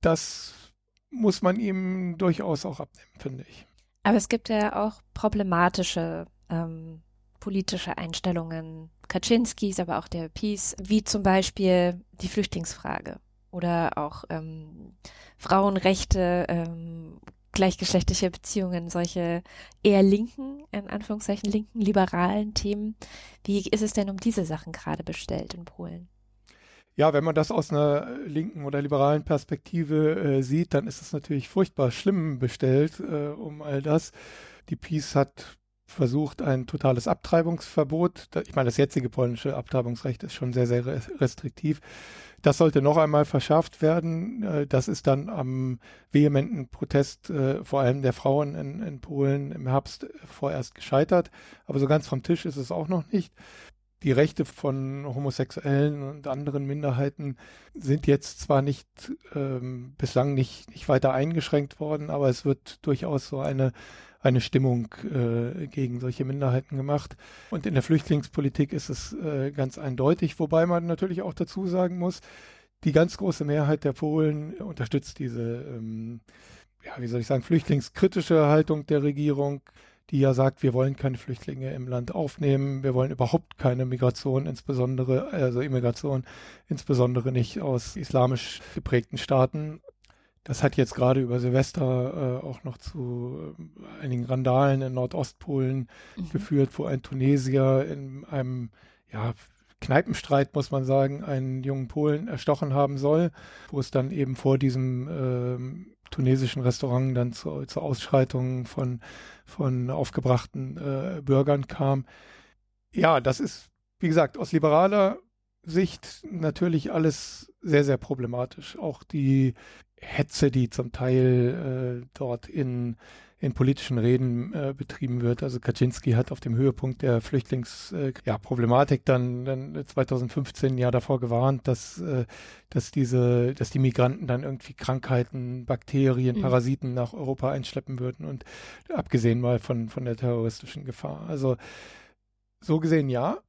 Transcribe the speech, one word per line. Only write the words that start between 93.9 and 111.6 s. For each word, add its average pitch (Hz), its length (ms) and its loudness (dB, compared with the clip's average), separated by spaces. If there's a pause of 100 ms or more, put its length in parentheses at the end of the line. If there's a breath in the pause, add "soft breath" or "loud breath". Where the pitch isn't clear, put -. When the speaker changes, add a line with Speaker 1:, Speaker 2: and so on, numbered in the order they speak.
Speaker 1:
einigen 127 220 -4
Randalen 131 580 2
in 131 100 -4
Nordostpolen 131 960 -2 (280 loud breath)
Speaker 2:
Mhm. 190 140 -8
Speaker 1:
geführt, 139 480 2
wo 147 60 -4
ein 135 160 -2
Tunesier 135 840 2
in 139 400 -10
einem, 127 440 -6 (400 soft breath)
ja, 113 220 -4 (480)
Kneipenstreit, - 760 0
muss 139 160 -2
man 135 140 -2
sagen, 135 400 0
einen 131 380 -4
jungen 135 260 -4
Polen 151 400 0
erstochen 143 460 0
haben 139 240 2
soll, 156 320 4 (400 loud breath)
wo 139 100 -4
es 131 100 -4
dann 135 200 0
eben 135 260 -2
vor 135 220 4
diesem, 131 500 0
ähm, 127 800 -4 (240)
tunesischen 131 500 2
Restaurant 127 560 0
dann 123 160 0
zu, - 320 -8
zu - 160 -8
Ausschreitungen 127 840 0
von, 123 340 -4 (460 loud breath)
von 127 420 -2
aufgebrachten, 131 880 -2
äh, 139 460 -6
Bürgern 139 460 4